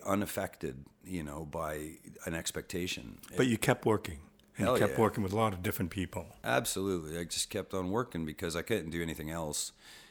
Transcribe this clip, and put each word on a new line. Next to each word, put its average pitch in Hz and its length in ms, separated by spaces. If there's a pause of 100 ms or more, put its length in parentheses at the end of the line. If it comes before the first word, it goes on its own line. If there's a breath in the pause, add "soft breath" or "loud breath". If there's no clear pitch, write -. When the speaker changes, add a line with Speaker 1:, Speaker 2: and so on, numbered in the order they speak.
Speaker 1:
unaffected, 95 800 (220)
you 90 180
know, 76 220
by 78 460 (340)
an 87 80
expectation. 80 840 (180)
Speaker 2:
But 131 100
you 113 100
kept - 280
working. 98 340 (400)
And 101 60
Speaker 1:
Hell 123 80
Speaker 2:
you 120 140
kept - 100
Speaker 1:
yeah. 120 40
Speaker 2:
working 110 200
with 95 120
a - 20
lot 110 180
of 90 80
different 92 300
people. 87 340 (180)
Speaker 1:
Absolutely. 95 760
I 87 60
just - 260
kept 95 240
on 92 160
working 104 340
because 78 300
I 85 80
couldn't 92 260
do 85 140
anything 78 260
else. 78 420 (400 loud breath)